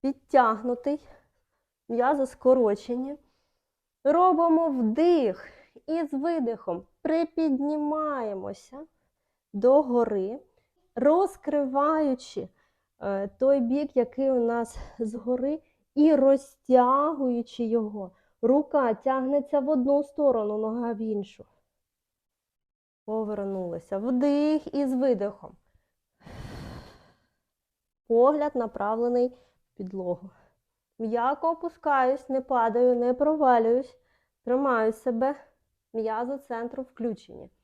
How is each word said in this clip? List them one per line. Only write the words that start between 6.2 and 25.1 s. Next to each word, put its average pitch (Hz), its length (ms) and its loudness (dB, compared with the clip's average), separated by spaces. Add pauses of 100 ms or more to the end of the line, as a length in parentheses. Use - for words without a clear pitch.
припіднімаємося 294 1800 -4 (720)
догори, 240 880 2 (540)
розкриваючи, 294 1500 0 (520)
е, 196 280 -6
той 269 320 2
бік, 269 360 -2
який 262 340 0
у 247 160 2
нас 233 320 -4 (200)
згори, 247 600 -4 (340)
і 302 200 6
розтягуючи 269 1500 2
його. 214 460 -4 (320)
Рука 262 520 2
тягнеться 269 680 -2
в 262 80 -4
одну 285 340 2
сторону, 233 560 0
нога 233 340 -4
в 208 60 -8
іншу. 208 460 -8 (1600)
Повернулися. 196 920 -6
Вдих 285 760 0
і 285 120 -2
з 262 80 -2
видихом. 233 640 -2 (2500)